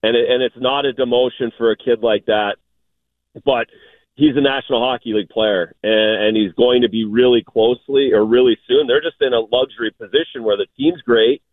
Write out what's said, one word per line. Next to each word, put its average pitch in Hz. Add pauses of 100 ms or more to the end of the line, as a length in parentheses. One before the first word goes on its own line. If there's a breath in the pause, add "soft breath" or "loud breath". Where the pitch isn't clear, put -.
And 113
it, 117
and 127
it's 127
not 135
a 131
demotion 123
for 117
a 107
kid 117
like 110
that, 104 (840)
but 123 (480 soft breath)
he's 139
a 147
National 135
Hockey 120
League 107
player, 101
and, 107
and 110
he's 101
going 123
to 117
be 110
really 117
closely 123
or 107
really 120 (100)
soon. 135
They're 135
just 165
in 131
a 117
luxury 117
position 123
where 107
the 101 (100)
team's 143
great. 120 (100)